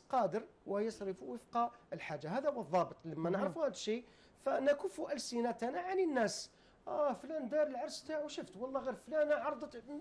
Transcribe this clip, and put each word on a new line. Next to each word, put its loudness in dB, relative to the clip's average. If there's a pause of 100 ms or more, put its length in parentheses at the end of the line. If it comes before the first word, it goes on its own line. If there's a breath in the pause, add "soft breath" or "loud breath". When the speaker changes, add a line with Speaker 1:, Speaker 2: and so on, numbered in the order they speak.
Speaker 1:
قادر 2 (220)
ويصرف -2
وفق -2 (200 loud breath)
الحاجة. -4
هذا 0
هو 0
الضابط. 2 (100)
لما -2
Speaker 2:
مهم. 2
Speaker 1:
نعرف 0
هذا 2
الشيء -2 (400 loud breath)
فنكف 2 (100)
ألسنتنا -2
عن 0
الناس. 2 (380 soft breath)
آه، 2
فلان -4
دار 4
العرس -6
تاعو، -4
شفت -8
والله -2
غير -2
فلانة 2
عرضت -2 (180)